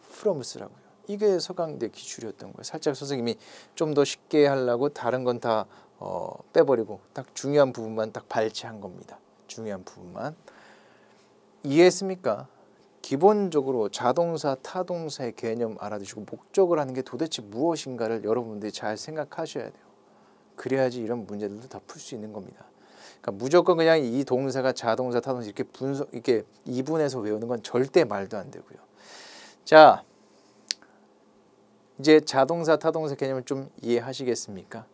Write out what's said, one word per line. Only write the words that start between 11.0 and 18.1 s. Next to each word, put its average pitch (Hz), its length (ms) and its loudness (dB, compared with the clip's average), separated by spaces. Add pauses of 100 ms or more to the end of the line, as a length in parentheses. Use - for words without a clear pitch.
이해했습니까? 175 840 2 (540)
기본적으로 147 880 2
자동사, 143 680 0
타동사의 165 760 -8
개념 113 480 -4
알아두시고 104 500 -10
목적어라는 165 640 0
게 131 80 -6
도대체 135 400 -6
무엇인가를 117 840 -4